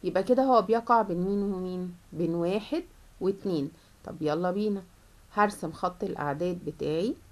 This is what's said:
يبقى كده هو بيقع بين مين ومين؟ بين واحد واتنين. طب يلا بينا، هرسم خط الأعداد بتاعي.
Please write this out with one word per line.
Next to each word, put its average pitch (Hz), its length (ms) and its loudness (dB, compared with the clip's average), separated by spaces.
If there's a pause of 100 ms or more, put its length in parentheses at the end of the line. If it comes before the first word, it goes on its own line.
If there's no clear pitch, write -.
يبقى 185 180 0
كده 247 200 4
هو 254 200 6
بيقع 226 400 4
بين 180 180 -2
مين 202 220 0
ومين؟ 185 520 -4 (180)
بين 165 220 -2
واحد 202 500 -2 (360)
واتنين. 185 500 0 (340)
طب - 160 -10
يلا 160 300 0
بينا، 202 320 -2 (500)
هرسم 208 400 2
خط 180 320 -4
الأعداد 165 600 -4
بتاعي. 156 520 -4 (160)